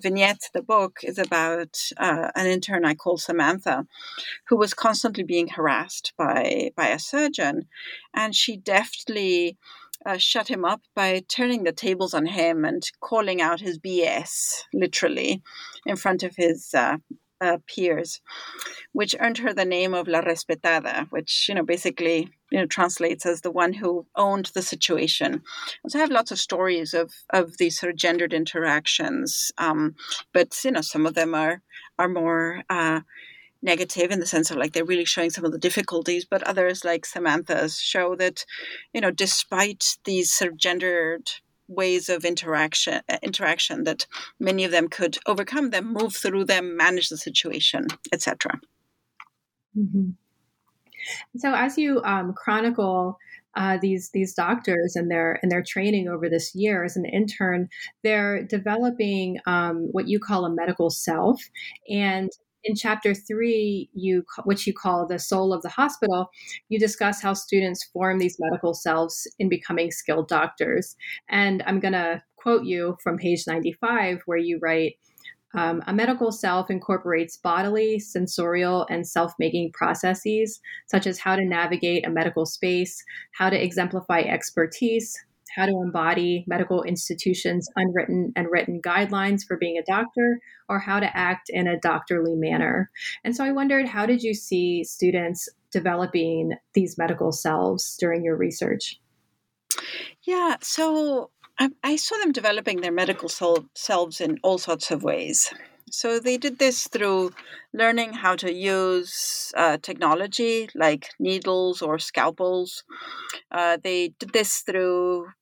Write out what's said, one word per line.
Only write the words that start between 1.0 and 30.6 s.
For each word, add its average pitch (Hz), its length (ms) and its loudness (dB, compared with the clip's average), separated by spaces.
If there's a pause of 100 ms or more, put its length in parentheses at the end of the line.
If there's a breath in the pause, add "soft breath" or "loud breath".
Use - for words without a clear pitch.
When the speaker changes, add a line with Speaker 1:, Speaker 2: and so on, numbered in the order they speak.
Speaker 1:
is - 160 -6
about, 170 600 0 (180)
uh, 170 380 0
an 185 120 0
intern 185 380 0
I 151 100 4
call 175 220 0
Samantha, 160 680 0 (640 loud breath)
who 233 100 6
was 208 160 2
constantly 220 500 0
being 170 240 0
harassed 156 680 -2
by, - 580 0
by 226 120 2
a 156 100 2
surgeon. 180 680 -2 (480 loud breath)
And 214 200 -2
she 220 220 0
deftly, 190 1000 0 (500 loud breath)
uh, 196 100 0
shut 208 320 2
him 185 160 -2
up 196 160 0 (140)
by 190 340 2
turning 247 360 0
the 160 80 2
tables 185 420 -2
on 156 120 2
him 165 380 2
and 156 180 0 (180)
calling 196 420 0
out 170 180 2
his 180 180 -6
B 180 240 0
S, - 720 -2
literally, 185 720 0 (420 loud breath)
in 202 120 -2
front 190 260 0
of 180 140 -8
his, 165 380 0
uh, 131 220 4 (460)
uh, 175 240 2
peers, 170 540 -2 (720 loud breath)
which 202 260 0
earned 233 200 0
her 233 160 -2
the 190 100 2
name 185 300 0
of 175 140 -2
La 165 120 4
Respetada, 165 920 0
which, - 380 0
you 202 60 -2
know, 240 80 2
basically, 170 640 0 (220)
you 190 80 2
know, 180 80 2
translates 170 580 0
as 170 160 0
the 175 100 -4
one 175 220 2
who 180 420 -2
owned 196 400 2
the 185 80 0
situation. - 800 0 (400 loud breath)
And - 80 -10
so 294 80 -2
I 302 40 4
have 311 80 2
lots 240 220 2
of 190 60 -6
stories 175 540 0
of, 165 200 0 (180)
of 170 280 2
these 170 200 2
sort 180 140 -4
of 170 40 -8
gendered 170 380 2
interactions, 156 1200 0
um, 156 380 0 (400 loud breath)
but, 175 300 2